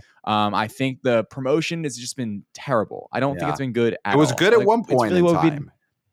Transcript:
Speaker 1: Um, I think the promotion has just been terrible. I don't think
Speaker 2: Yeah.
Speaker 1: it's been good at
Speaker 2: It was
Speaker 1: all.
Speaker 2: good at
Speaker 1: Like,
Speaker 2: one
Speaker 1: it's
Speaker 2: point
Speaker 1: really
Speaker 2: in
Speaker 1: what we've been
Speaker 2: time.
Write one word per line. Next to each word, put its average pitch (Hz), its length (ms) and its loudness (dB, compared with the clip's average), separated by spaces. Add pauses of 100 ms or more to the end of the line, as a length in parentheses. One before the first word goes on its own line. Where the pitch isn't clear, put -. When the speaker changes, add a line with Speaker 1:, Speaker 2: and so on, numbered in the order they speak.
(260)
Speaker 1:
Um, 104 280 0
I 104 140 0
think 131 360 -6
the 117 220 2
promotion 156 600 -4
has 123 100 -8
just 120 220 -14
been 107 260 -8 (100)
terrible. 107 600 -4
I 120 80 -2
don't 139 140 -2
think - 120 -8
Speaker 2:
Yeah. - 40 -2
Speaker 1:
it's 151 80 -6
been 135 140 -6
good 117 300 0
at 101 120 0
Speaker 2:
It - 20 6
was 147 140 4
Speaker 1:
all. 127 60 -4
Speaker 2:
good 185 160 4
at 233 60 6
Speaker 1:
Like, 190 80 2
Speaker 2:
one 226 140 4
Speaker 1:
it's - 120 -10
Speaker 2:
point 120 180 2
Speaker 1:
really 180 80 2
Speaker 2:
in 175 60 4
Speaker 1:
what 170 80 4 (100)
we've 160 80 4
been 147 80 -8
Speaker 2:
time. - 120 -14 (420)